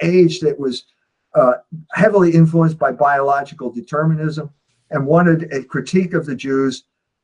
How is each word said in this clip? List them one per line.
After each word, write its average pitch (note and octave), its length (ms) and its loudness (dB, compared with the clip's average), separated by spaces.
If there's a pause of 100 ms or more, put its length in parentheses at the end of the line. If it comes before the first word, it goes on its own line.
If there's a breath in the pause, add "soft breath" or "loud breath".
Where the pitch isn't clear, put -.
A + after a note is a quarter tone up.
age E3+ 400 2
that D3 180 -2
was, C3 260 -6 (500)
uh, B2+ 200 4 (380)
heavily F#3+ 380 2
influenced E3 480 2
by C3+ 140 0
biological C#3 760 -2
determinism D3+ 800 -4 (400)
and C#3 160 -4
wanted E3 460 2
a C3+ 120 -6
critique F3 500 -4
of D#3+ 120 -4
the C#3 100 -8
Jews C3+ 480 -4 (400)